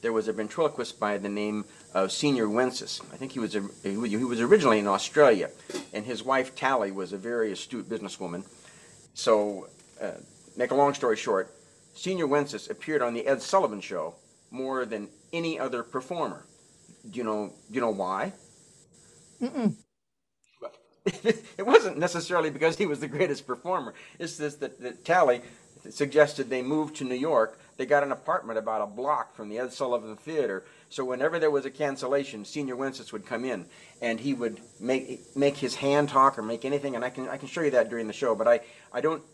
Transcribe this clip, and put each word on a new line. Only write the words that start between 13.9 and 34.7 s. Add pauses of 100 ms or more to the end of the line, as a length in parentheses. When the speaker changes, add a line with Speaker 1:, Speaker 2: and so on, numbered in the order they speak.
Speaker 1:
more
than (240)
any
other
performer. (640)
Do
you
know, (160)
do
you
know
why? (1040)
Speaker 2:
Mm-mm.
Speaker 1:
<laughs> (1700)
It
wasn't
necessarily
because
he
was
the
greatest
performer. (240)
It's
just
that,
that
Tally (500)
suggested
they
move
to
New
York. (200)
They
got
an
apartment
about
a
block
from
the
Ed
Sullivan
Theater. (260)
So
whenever
there
was
a
cancellation,
Senior
Wences
would
come
in, (380)
and
he
would (200)